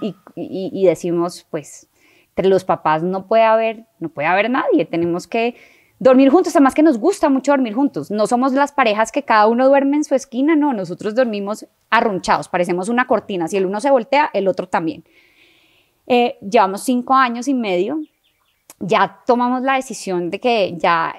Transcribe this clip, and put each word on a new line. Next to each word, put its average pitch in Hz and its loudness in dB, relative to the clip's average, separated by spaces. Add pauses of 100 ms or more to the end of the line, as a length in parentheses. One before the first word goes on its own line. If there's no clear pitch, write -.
y, 220 -6
y, 175 -10
y, 190 -4
y 190 4
decimos, 175 -2
pues, - -14 (420)
entre 190 -2
los 185 2
papás 160 0
no 185 -4
puede 226 2
haber, 226 0 (140)
no - -10
puede 143 -6
haber 196 0
nadie, 277 0
tenemos 170 -4
que 233 -4 (440)
dormir 262 6
juntos, 349 4
además 269 4
que 302 2
nos 311 4
gusta 320 0
mucho 269 0
dormir 262 -2
juntos. 254 -4
No 208 0
somos 247 0
las 277 0
parejas 226 0
que 285 -4
cada 214 4
uno 240 2
duerme 277 2
en 302 -2
su 294 -2
esquina, 269 0
no, 294 2
nosotros 185 -6
dormimos 214 -4 (240)
arrunchados, 202 0
parecemos 180 -2
una 240 0
cortina, 196 -2
si 196 -4
el 190 0
uno 202 -6
se 277 0
voltea, 269 2
el 190 0
otro 185 -2
también. 170 -6 (1000)
Eh, 240 0
llevamos 196 0
cinco 247 -2
años 247 0
y 277 0
medio, 220 -2 (800)
ya 190 0
tomamos 247 0
la 269 0
decisión 185 -4
de 196 -6
que 226 0
ya 165 0